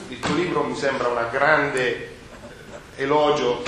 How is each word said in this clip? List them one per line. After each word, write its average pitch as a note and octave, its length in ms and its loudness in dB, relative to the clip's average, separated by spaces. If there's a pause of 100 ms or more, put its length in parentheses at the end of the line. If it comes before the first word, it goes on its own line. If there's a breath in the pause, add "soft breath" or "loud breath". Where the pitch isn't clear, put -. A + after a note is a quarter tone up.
il B2 120 -12
tuo - 140 -2
libro D#3+ 300 2
mi B2+ 120 -2
sembra C3+ 320 0
un A#2+ 240 0
grande C#3 840 2 (800)
elogio C#3 720 2